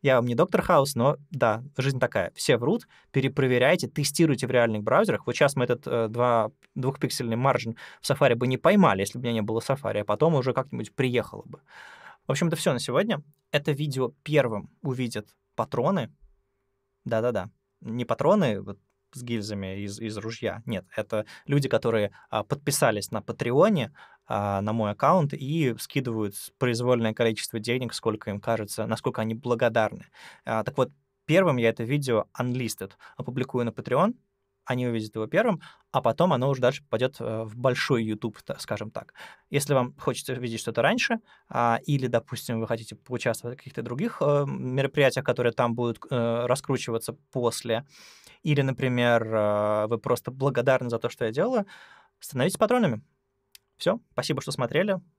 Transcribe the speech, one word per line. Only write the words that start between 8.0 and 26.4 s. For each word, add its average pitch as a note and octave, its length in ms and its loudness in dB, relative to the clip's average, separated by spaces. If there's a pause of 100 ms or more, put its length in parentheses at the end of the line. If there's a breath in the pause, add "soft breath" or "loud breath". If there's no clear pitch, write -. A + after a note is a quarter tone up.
в - 100 -10
Safari C#3 260 4
бы B2 100 0
не B2+ 120 0
поймали, E3 420 6
если G2+ 180 -2
бы B2 40 -8
у - 20 -10
меня A#2+ 100 0
не A2+ 80 0
было A2 180 -2
Safari, A2 400 -2
а G#2 40 -4
потом D3+ 320 2
уже C3 160 0
как-нибудь A#2+ 420 -6
приехало A#2+ 520 -2
бы. - 140 -18 (680 loud breath)
В - 40 2
общем, E3 160 2
это D#3+ 80 -2
все D#3+ 160 0
на B2 80 0
сегодня. C3 420 0 (300)
Это D3 200 0
видео C3 400 -2 (120)
первым B2+ 460 2 (120)
увидят B2 460 -4 (280)
патроны. B2 540 -2 (960)
Да-да-да. A2+ 460 -2 (300)
Не A#2 240 -6
патроны C3+ 580 2
вот G2 160 -12 (340)
с B2+ 100 -16
гильзами G2+ 640 -6
из, G2+ 160 -10
из G#2+ 180 -6
ружья. A2 480 -8
Нет, G2 180 -6 (120)
это G#2+ 300 -4 (200 loud breath)
люди, C#3 220 2
которые, A2 440 0 (180 loud breath)
а, G#2+ 140 0
подписались B2 680 0
на G#2+ 120 -6
Патреоне, C3+ 680 2 (340 loud breath)
а, G2+ 360 0
на G#2+ 120 -2
мой A2 180 0
аккаунт D3 420 2
и C#3 440 0
скидывают A2 580 -4
с-, - 220 -14